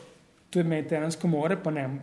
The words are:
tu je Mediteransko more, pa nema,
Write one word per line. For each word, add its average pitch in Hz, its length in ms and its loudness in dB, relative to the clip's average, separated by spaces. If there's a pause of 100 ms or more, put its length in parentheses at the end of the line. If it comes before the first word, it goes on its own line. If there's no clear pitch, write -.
(500)
tu 180 100 0
je 175 40 4
Mediteransko 160 640 0
more, 165 360 2
pa 156 80 0
nema, 139 320 -4